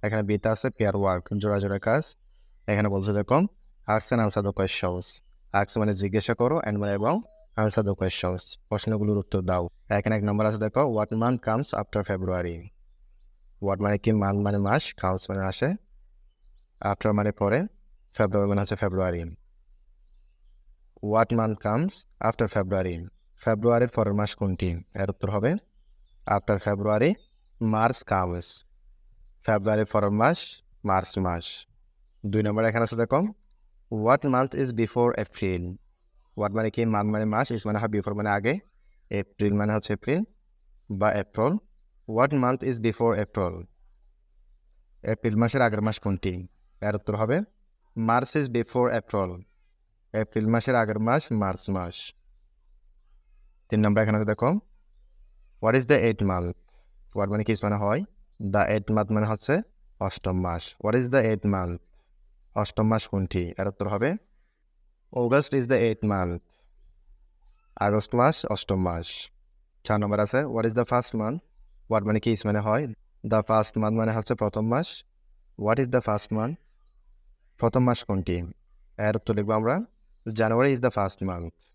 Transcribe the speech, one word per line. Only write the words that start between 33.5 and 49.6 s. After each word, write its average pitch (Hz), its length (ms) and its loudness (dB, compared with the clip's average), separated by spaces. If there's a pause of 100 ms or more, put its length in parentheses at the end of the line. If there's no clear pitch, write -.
what 131 160 4 (120)
month 131 280 2
is 131 80 0 (120)
before 120 300 2 (120)
April? 92 400 -4 (760)
What 104 180 -2
মানে 110 180 0
কি? 117 60 0 (120)
Month 104 200 0
মানে 107 120 0 (100)
মাস, 127 200 2
is 104 120 -6
মানে 107 140 -2
হয় 110 140 -2
before 104 240 -2
মানে 104 180 -2
আগে, 110 160 0 (680)
এপ্রিল 104 380 -2
মানে 104 160 0
হচ্ছে 104 220 -4
এপ্রিল 156 240 -2 (800)
বা 107 100 4 (120)
এপ্রিল। 113 320 0 (600)
What 131 160 2 (120)
month 127 260 0
is 120 80 -2 (100)
before 117 260 2 (120)
April? 90 280 -4 (1600)
এপ্রিল 110 280 -2
মাসের 117 260 2
আগের 107 200 0
মাস 107 160 -2
কোনটি? 95 300 -2 (540)
এর 104 120 -2
উত্তর 104 220 -4
হবে 117 160 2 (720)
March 120 320 2
is 139 80 0 (100)
before 123 320 0 (120)
April। 98 280 -2 (920)